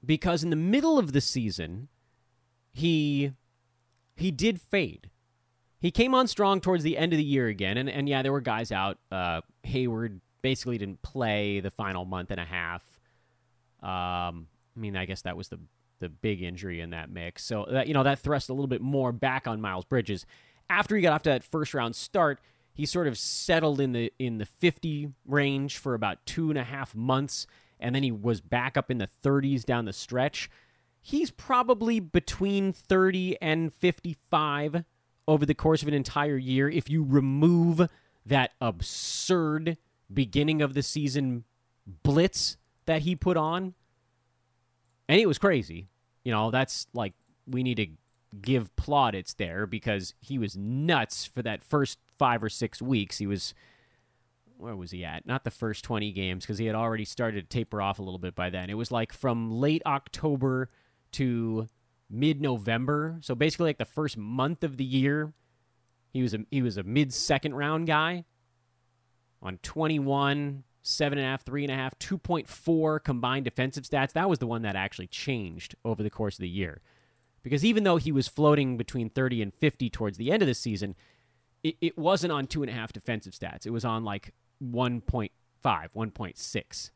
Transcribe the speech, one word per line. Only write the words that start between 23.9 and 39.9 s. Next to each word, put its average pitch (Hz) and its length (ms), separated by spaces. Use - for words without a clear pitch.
the, 117 260
in 117 200
the 104 80
fifty 151 640
range 139 520
for 131 160
about 107 320
two 160 240
and 151 80
a 127 60
half 131 320
months. 131 520
And 123 140
then 135 80
he 127 80
was 107 300
back 123 340
up 135 160
in 123 60
the 98 100
thirties 139 560
down 120 220
the 95 80
stretch. - 560
He's 294 300
probably 233 680
between 190 720
thirty 185 680
and 160 320
fifty-five 156 1120
over 147 160
the 147 80
course 160 280
of 147 60
an 147 60
entire 143 440
year 131 300
if 156 220
you 156 140
remove 156 840
that 127 340
absurd 156 1200